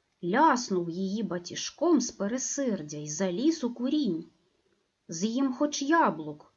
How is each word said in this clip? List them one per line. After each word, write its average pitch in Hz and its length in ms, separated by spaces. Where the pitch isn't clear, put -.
ляснув 196 640
її 190 340
батіжком 202 760
з - 100
пересердя 202 840
й 151 120
заліз 196 540
у 233 100
курінь. 247 520
«З'їм 226 460
хоч 294 280
яблук», 196 760